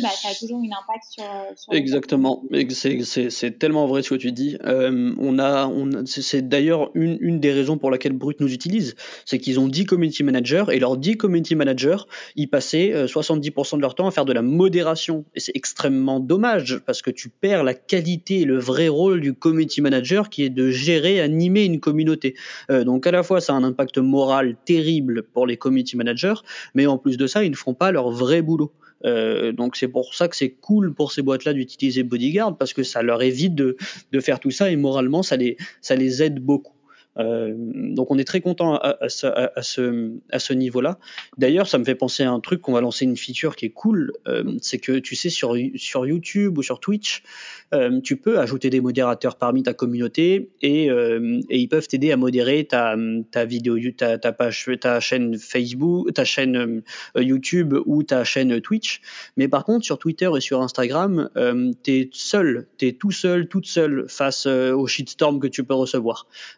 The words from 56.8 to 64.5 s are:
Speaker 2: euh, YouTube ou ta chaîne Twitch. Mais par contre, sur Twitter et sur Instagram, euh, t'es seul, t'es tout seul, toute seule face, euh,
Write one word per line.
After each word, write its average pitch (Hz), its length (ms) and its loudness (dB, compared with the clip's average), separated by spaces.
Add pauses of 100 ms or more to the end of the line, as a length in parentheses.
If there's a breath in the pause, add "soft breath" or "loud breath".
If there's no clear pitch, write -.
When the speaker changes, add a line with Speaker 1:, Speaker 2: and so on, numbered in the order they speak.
Speaker 2:
euh, 127 60 4
YouTube 139 520 2 (100)
ou 151 180 2
ta 127 200 0
chaîne 123 380 0
Twitch. - 400 -4 (340 loud breath)
Mais 139 120 2
par 139 180 0
contre, 226 180 2
sur 147 160 -4
Twitter 165 360 0
et 135 60 2
sur 131 200 0
Instagram, 143 760 0
euh, 123 360 2 (100)
t'es 131 300 2
seul, 151 540 0 (100)
t'es 127 160 0
tout 202 180 -2
seul, 180 360 0
toute 190 180 -4
seule 151 420 0
face, - 400 -2
euh, 131 260 2